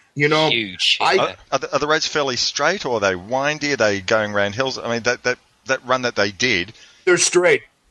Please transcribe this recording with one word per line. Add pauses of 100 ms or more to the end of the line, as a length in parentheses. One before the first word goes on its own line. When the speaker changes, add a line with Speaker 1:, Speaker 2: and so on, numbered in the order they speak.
(140)
Speaker 1:
you
know,
Speaker 2:
Huge.
Speaker 1:
I
Speaker 3:
Are, (180)
are
the,
are
the
roads
fairly
straight
or
are
they
windy?
Are
they
going
around
hills?
I
mean,
that,
that, (260)
that
run
that
they
did. (320)
Speaker 1:
They're
straight. (280)